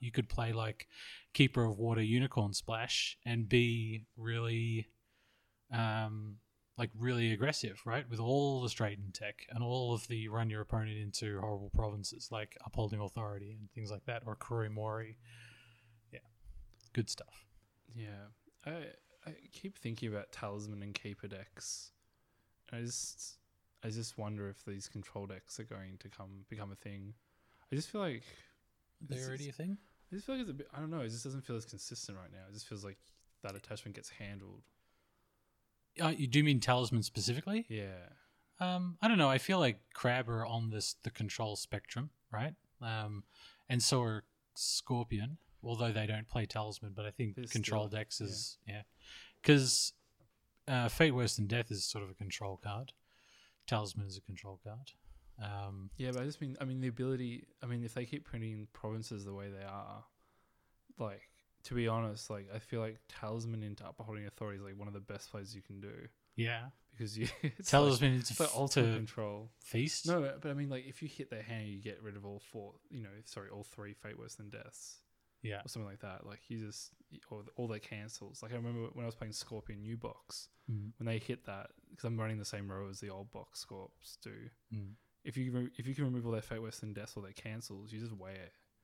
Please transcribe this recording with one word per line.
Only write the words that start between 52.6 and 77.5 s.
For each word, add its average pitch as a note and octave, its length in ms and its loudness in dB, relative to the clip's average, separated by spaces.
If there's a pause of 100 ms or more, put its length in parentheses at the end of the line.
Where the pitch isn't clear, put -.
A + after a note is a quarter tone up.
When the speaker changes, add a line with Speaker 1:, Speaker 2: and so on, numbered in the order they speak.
Speaker 1:
Talisman G#2 400 2
is F#2+ 100 -8
a F#2+ 40 -12
control F#2+ 420 -12
card. A2+ 280 -12 (500)
Um, G2+ 560 -6
Speaker 2:
Yeah, B2+ 140 -2
but B2 100 -2
I C3 40 -2
just D3 140 -6
mean, C3+ 220 -4
I C#3 40 -2
mean, C3 160 -2
the C3 60 2
ability, B2 600 0 (160)
I - 20 -8
mean, A#2+ 180 0
if A2+ 120 -4
they B2 100 -2
keep C#3+ 200 -6
printing A2 480 -4
provinces A2 520 -4
the G2 80 -6
way G2+ 160 -8
they G2 160 -10
are, G2+ 400 -10 (920)
like, G2+ 220 -4 (420)
to - 100 -6
be A#2+ 140 4
honest, A2+ 420 0
like, G2+ 240 -6
I G#2+ 60 -6
feel A#2 220 -4
like A2 260 -4
Talisman A2+ 560 -4
into G#2 240 -8
Upholding G#2+ 400 -8
Authority G2+ 320 -6
is, G2+ 40 -8
like, G2 140 -10
one G#2 100 -6
of G2+ 60 -6
the G2+ 60 -6
best G2+ 320 -10
plays G#2+ 240 -8
you F#2+ 60 -12
can G2 180 -12
do. G#2 280 -10 (280)
Speaker 1:
Yeah. A#2 300 2 (260)
Speaker 2:
Because A2 260 -6
you, A#2 180 0
<laughs> - 80 -8
it's D#3 280 -2
Speaker 1:
Talisman C#3 400 10
Speaker 2:
like, B2+ 80 6
Speaker 1:
into A#2 120 -2
Speaker 2:
it's - 80 -2
like D#3 100 6
Speaker 1:
f-, - 60 0
Speaker 2:
ultimate C3 360 8
Speaker 1:
to A2 60 4
Speaker 2:
control. A2 540 -4 (120)
Speaker 1:
feast? C#3+ 440 2
Speaker 2:
No, E3+ 140 6
but, C#3 200 0
but D3+ 100 -2
I - 20 0
mean, C#3+ 160 0
like, C3 180 -2
if C3+ 140 -12
you D#3 60 -6
hit C#3 240 -8
their A2 120 -6
hand, A2 240 -4
you G2 140 -6
get G#2 220 -8
rid G#2 120 -8
of G2+ 100 -10
all G2+ 140 -6 (120)
four, G2+ 220 -10 (160)
you B2+ 120 -8
know, G2+ 80 -10 (160)
sorry, G2+ 240 -10
all G2+ 140 -10
three G#2 300 -12
Fate G#2+ 240 -12
Worse A2+ 180 -12
Than G#2+ 140 -12
Deaths. - 480 -14 (460)
Speaker 1:
Yeah. G#2 220 -4
Speaker 2:
Or - 20 -12
something G#2 220 -8
like G2 120 -14
that. F#2+ 240 -10
Like, G#2 240 -14
you A#2 100 -6
just, G#2+ 320 -10 (400)
or G#2 120 -10 (120)